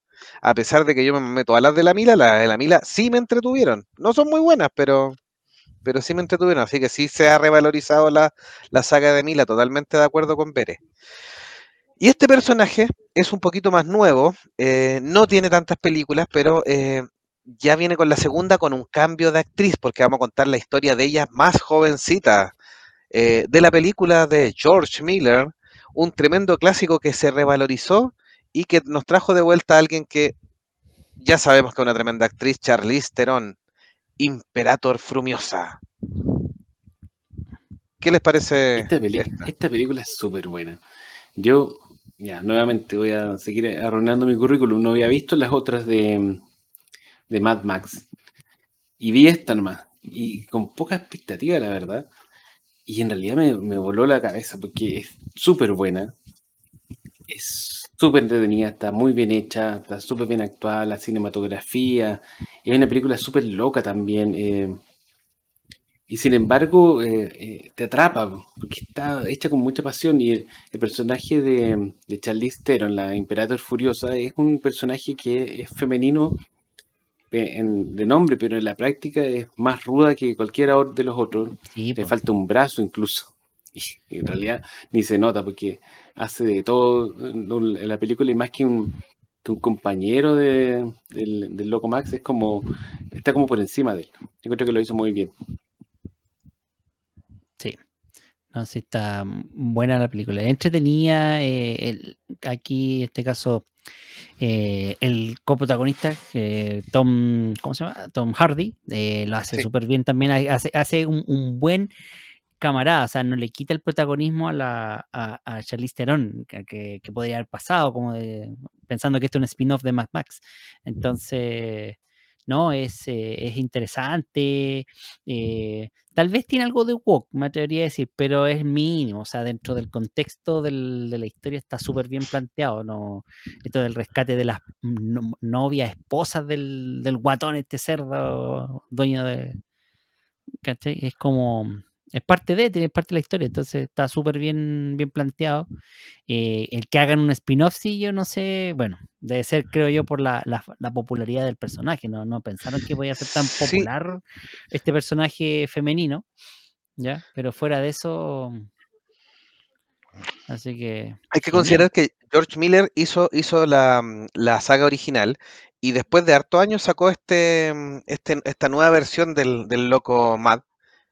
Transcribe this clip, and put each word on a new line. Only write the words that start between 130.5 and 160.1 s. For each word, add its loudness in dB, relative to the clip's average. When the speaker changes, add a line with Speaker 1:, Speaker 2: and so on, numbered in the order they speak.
Speaker 3:
del, -6
de -8
la -8
historia -10
está -14
súper -6
bien -8
planteado, -6
¿no? -12
Esto -4
del -4
rescate -4
de 0
las -4
no-, -6
novias, -2
esposas -6
del, -8
del -2
guatón, -2
este -8
cerdo, -6
dueño -2
de, -8
¿cachai? -8
Es -6
como, -2
es -4
parte 0
de, 2
tiene -2
parte -4
de -
la 0
historia, -4
entonces -6
está -4
súper -4
bien, -4
bien -2
planteado. -4
Eh, -2
el -8
que 2
hagan 4
un 2
spin-off, 2
sí, -6
yo -4
no -4
sé, -6
bueno, -6
debe -6
ser, -2
creo 0
yo, 0
por -6
la, -2
la, -6
la -8
popularidad -6
del -6
personaje, -8
no, -10
no -8
pensaron -10
que -6
podía -6
ser -12
tan -2
Speaker 1:
Sí. -4
Speaker 3:
popular -6
este -4
personaje -2
femenino, -4
¿ya? -8
Pero -6
fuera -2
de -2
eso... -8